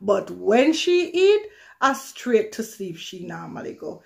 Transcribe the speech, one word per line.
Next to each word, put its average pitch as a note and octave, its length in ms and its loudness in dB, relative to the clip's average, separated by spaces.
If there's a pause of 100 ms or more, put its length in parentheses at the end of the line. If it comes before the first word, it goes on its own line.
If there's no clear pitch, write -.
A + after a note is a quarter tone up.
But G3 300 0
when G#3 420 4
she F4 360 2
eat, G4+ 380 4 (340)
uh, C4+ 120 2
straight A3+ 600 -2
to A3+ 100 -8
sleep F#3 340 -10
she F3+ 280 -14
normally E3 480 -12
go. D#3 320 -14